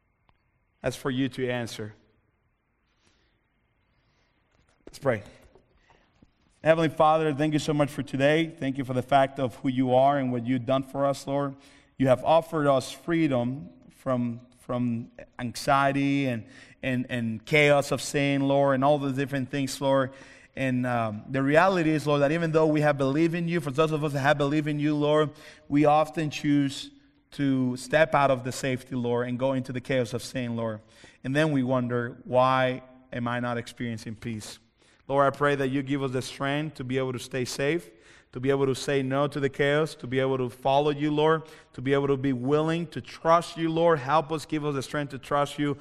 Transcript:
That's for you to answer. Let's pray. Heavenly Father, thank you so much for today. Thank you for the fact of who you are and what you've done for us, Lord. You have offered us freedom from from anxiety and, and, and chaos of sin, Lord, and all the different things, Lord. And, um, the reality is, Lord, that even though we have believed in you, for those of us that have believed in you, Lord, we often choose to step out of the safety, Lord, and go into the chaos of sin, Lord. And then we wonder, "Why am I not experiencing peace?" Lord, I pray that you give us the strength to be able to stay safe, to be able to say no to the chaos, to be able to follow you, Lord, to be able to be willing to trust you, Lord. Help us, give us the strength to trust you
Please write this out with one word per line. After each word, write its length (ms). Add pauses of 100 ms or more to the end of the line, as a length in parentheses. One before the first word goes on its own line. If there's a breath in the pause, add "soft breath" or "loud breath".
(840)
That's 140
for 140
you 200
to 200
answer. 440 (3000)
Let's 140
pray. 240 (1400 soft breath)
Heavenly 260
Father, 440
thank 200
you 40
so 160
much 160
for 140
today. 560
Thank 180
you 60
for 100
the 80
fact 380
of 160
who 120
you 260
are 240
and 120
what 160
you've 180
done 200
for 200
us, 220
Lord. 300 (420 loud breath)
You 80
have 180
offered 440
us 240
freedom 760 (280)
from 440 (320)
from 360 (300)
anxiety 840
and, 200 (380 loud breath)
and, 280
and 340
chaos 480
of 80
sin, 480
Lord, 280
and 60
all 160
the 140
different 380
things, 320
Lord. 300 (440 loud breath)
And, 300
um, 420
the 140
reality 480
is, 160
Lord, 160
that 100
even 200
though 160
we 120
have 160
believed 380
in 140
you, 120
for 100
those 220
of 100
us 120
that 60
have 180
believed 300
in 120
you, 140
Lord, 340 (400 loud breath)
we 160
often 460
choose 600 (420 soft breath)
to 440
step 380
out 160
of 140
the 80
safety, 420
Lord, 340
and 100
go 140
into 220
the 80
chaos 320
of 80
sin, 340
Lord. 240 (420 loud breath)
And 140
then 160
we 100
wonder, 640
"Why 560 (320)
am 160
I 120
not 180
experiencing 560
peace?" 440 (480 soft breath)
Lord, 200
I 100
pray 180
that 140
you 140
give 200
us 100
the 100
strength 540
to 80
be 120
able 160
to 60
stay 260
safe, 460 (420 soft breath)
to 80
be 80
able 160
to 100
say 280
no 260
to 120
the 100
chaos, 460
to 100
be 120
able 200
to 100
follow 420
you, 200
Lord, 320 (320 loud breath)
to 80
be 100
able 140
to 100
be 160
willing 540
to 160
trust 560
you, 120
Lord. 280
Help 340
us, 140
give 180
us 100
the 80
strength 280
to 80
trust 400
you 220